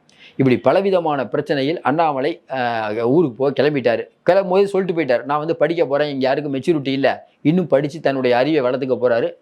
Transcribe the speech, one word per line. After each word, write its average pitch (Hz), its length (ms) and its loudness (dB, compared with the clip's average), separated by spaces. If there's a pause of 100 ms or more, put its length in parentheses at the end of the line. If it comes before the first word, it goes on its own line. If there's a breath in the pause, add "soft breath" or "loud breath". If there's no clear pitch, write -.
(360 loud breath)
இப்படி 127 220 2
பலவிதமான 165 680 0
பிரச்சனையில் 147 560 -4
அண்ணாமலை, 151 680 -2
அஹ், 117 540 -4
ஊருக்கு 131 340 2
போய் 135 240 0
கிளம்பிட்டாரு. 123 440 0 (260)
கிளம்பும்போது 190 340 4
சொல்லிட்டு 190 380 -2
போயிட்டாரு, 123 220 0
"நான் 143 140 -2
வந்து 160 180 -4
படிக்க 165 300 0
போறேன், 143 260 -2
இங்க 131 140 -2
யாருக்கும் 143 280 -2
மெச்சூரிட்டி 139 340 -2
இல்ல." 135 400 -2 (140 soft breath)
இன்னும் 170 240 2
படிச்சு 151 340 0
தன்னுடைய 131 360 2
அறிவை 135 340 2
வளர்த்துக்க 131 320 -2
போறாரு. 123 400 2